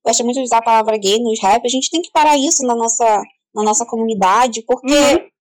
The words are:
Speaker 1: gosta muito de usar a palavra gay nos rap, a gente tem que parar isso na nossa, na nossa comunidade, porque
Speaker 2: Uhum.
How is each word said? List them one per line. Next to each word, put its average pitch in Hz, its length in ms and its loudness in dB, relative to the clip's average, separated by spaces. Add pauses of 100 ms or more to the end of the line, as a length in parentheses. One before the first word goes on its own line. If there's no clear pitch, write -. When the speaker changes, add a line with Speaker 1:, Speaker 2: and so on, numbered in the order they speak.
Speaker 1:
gosta 240 180 0
muito 247 140 -4
de 262 60 -2
usar 233 160 0
a 226 40 -2
palavra 220 340 2
gay 202 220 -2
nos 226 220 -4
rap, 226 240 2
a 240 40 -4
gente 262 200 -4
tem 320 120 -4
que - 100 -12
parar 302 260 4
isso 269 280 -2
na 240 100 0
nossa, 233 300 -2 (480)
na 214 100 -4
nossa 214 220 0
comunidade, 226 800 0
porque 254 280 -2
Speaker 2:
Uhum. 285 260 4 (220)